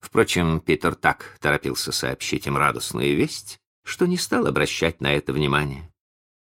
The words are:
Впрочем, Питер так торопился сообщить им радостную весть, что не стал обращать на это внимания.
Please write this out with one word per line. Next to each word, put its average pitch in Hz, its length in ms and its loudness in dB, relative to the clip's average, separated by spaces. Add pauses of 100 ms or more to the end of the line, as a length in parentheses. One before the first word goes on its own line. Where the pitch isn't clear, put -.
Впрочем, 85 600 2
Питер 82 340 0
так - 460 -2
торопился 69 520 -2
сообщить - 540 -4
им 71 100 -2
радостную 69 600 0
весть, - 440 -4 (240)
что - 220 -2
не 180 100 2
стал 214 300 0
обращать 71 540 0
на 69 120 2
это 71 200 0
внимания. 71 580 0 (540)